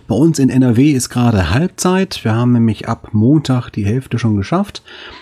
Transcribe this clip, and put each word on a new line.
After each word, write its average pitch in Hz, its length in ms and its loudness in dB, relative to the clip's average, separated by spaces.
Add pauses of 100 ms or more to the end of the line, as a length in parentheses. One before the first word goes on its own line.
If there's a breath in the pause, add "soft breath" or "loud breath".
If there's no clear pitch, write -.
Bei - 80 -2
uns 160 240 2
in 135 100 2
N 127 120 2
R 123 160 2
W 147 140 4
ist 127 180 -2
gerade 113 420 0
Halbzeit. 185 720 -2
Wir 110 120 0
haben 123 180 2
nämlich 117 360 0
ab - 220 -10
Montag 127 580 0
die 104 160 -6
Hälfte 120 340 -4
schon 110 160 0
geschafft. 170 480 -4 (380 loud breath)